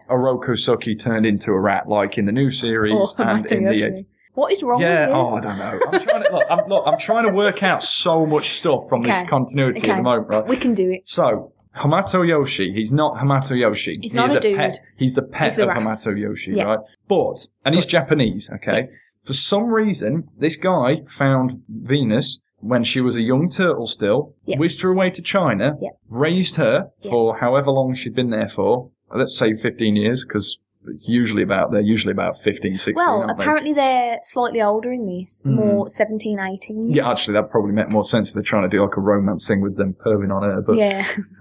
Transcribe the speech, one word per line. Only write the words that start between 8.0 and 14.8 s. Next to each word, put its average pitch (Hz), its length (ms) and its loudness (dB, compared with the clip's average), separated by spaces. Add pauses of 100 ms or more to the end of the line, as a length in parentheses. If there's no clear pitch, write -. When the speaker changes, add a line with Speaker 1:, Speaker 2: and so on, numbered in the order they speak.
Speaker 1:
much 151 240 0
stuff 147 380 0
from 120 140 0
this 220 180 2
Speaker 2:
Okay. 180 60 -6
Speaker 1:
continuity 131 540 0
at - 60 -6
the - 60 2
Speaker 2:
Okay. 151 100 0
Speaker 1:
moment, 120 260 0
right? 107 180 0
Speaker 2:
We 254 100 0
can 247 180 0
do 185 160 0
it. 185 180 -4
Speaker 1:
So, 127 440 0 (240)
Hamato 175 500 2
Yoshi, 135 460 0
he's 110 200 -2
not 151 240 2
Hamato 135 420 0
Yoshi. 107 420 0
Speaker 2:
He's - 120 -6
Speaker 1:
He 233 60 0
Speaker 2:
not 247 100 4
Speaker 1:
is 285 60 2
Speaker 2:
a - 40 4
Speaker 1:
a - 20 0
Speaker 2:
dude. 208 160 0
Speaker 1:
pet. - 200 -2 (200)